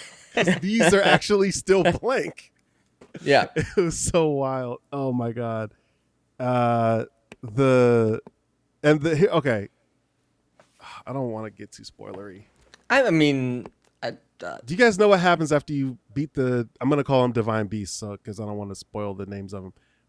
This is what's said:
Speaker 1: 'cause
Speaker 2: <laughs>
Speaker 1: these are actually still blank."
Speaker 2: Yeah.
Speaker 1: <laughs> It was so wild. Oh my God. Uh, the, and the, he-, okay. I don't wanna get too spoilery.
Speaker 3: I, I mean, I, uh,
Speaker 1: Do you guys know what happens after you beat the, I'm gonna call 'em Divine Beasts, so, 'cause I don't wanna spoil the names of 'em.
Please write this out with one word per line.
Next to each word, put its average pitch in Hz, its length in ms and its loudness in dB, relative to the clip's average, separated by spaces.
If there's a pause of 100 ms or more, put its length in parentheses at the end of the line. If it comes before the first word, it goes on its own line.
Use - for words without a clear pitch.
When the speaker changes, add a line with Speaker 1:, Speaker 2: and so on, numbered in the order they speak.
(340)
Speaker 1:
'cause 214 220 2
Speaker 2:
<laughs> - 60 -8
Speaker 1:
these 202 320 4
are 196 80 4
actually 196 500 2
still 190 320 2
blank." - 680 -2 (720)
Speaker 2:
Yeah. 139 300 4
Speaker 1:
<laughs> - 40 -20
It - 220 -4
was 170 200 0
so 165 320 0
wild. 131 500 -4 (120)
Oh 139 220 -4
my 120 180 -2
God. 113 420 -6 (680)
Uh, 117 680 0 (360)
the, 120 760 2 (640)
and 151 180 4
the, 160 140 0
he-, 165 140 4
okay. 120 400 0 (1400)
I 123 60 -12
don't 131 180 -6
wanna 110 200 -10
get 104 200 -20
too - 120 -20
spoilery. 101 600 -18 (460)
Speaker 3:
I, 269 160 4
I 220 40 2
mean, 135 580 0 (360)
I, 120 100 -8 (300)
uh, 85 220 -10
Speaker 1:
Do 131 80 -8
you 180 40 -4
guys 220 220 4
know 208 80 6
what 196 140 6
happens 165 300 2
after 147 220 0
you 135 240 -4 (160)
beat 143 200 -6
the, 123 340 -2 (140)
I'm 131 80 0
gonna 143 140 2
call 131 200 2
'em 123 80 0
Divine 110 360 -2
Beasts, 101 300 -8
so, 101 260 -12
'cause 104 160 -12
I 110 60 -10
don't 104 120 -8
wanna 101 180 -10
spoil 104 380 -10
the 98 120 -10
names 98 280 -12
of 95 120 -12
'em. 92 80 -16 (360)